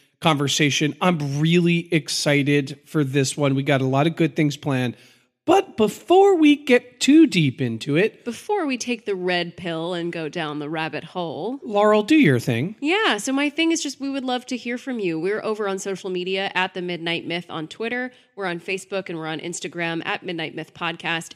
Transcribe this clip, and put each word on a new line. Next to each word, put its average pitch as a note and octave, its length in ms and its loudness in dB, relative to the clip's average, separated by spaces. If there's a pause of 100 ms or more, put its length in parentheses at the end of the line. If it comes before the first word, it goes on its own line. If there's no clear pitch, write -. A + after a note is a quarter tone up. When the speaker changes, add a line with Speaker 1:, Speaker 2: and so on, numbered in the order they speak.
(200)
Speaker 1:
conversation. D3 800 2
I'm D3 380 0
really E3+ 560 2
excited C#3+ 920 2
for D3+ 180 0
this C3+ 320 0
one. C#3+ 180 2
We C#3 80 0
got C#3+ 200 2
a C3+ 40 0
lot C#3 220 2
of E3 80 -2
good D#3+ 180 2
things D3 220 0
planned. B2+ 400 -2 (500)
But F#4+ 300 4
before F4+ 600 4
we D4 180 6
get B3 460 0
too D4+ 260 8
deep D#3 360 2
into A#2+ 340 -2
it G#3 300 0
Speaker 2:
Before E4 400 -4
we C4 100 -2
take A#3+ 300 -6
the G3+ 80 -4
red F3+ 420 -2
pill E3+ 380 -6
and E3+ 180 -4
go E3 160 -6
down D3+ 300 -6
the D3 100 -6
rabbit D#3 340 -6
hole. E3+ 640 -8
Speaker 1:
Laurel, G#3+ 380 4
do G#3 120 2
your F3 240 6
thing. C3+ 400 -2
Speaker 2:
Yeah, E4+ 380 0
so G#3 160 -4
my C#4+ 160 0
thing E4 240 0
is D#4+ 100 -2
just C#4+ 160 -8
we C#4 120 -8
would C4+ 120 -6
love B3 240 -4
to B3+ 100 -6
hear A#3+ 200 -6
from B3 240 -8
you. E3+ 180 -2
We're G3 240 -2
over G#3+ 240 -4
on G3 120 -4
social G3 320 -8
media F#3 440 -4
at F#3 200 -2
The F#3 80 -6
Midnight E3+ 440 -4
Myth E3+ 220 -6
on D#3 200 -8
Twitter. B3 440 -8 (240)
We're G3 100 -8
on F3 140 -6
Facebook F#3+ 480 -8
and F3 100 -8
we're D#3+ 80 -8
on D#3 140 -6
Instagram E3 640 -6
at - 180 -6
Midnight E3 320 -8
Myth D#3 200 -12
Podcast. E3 600 -6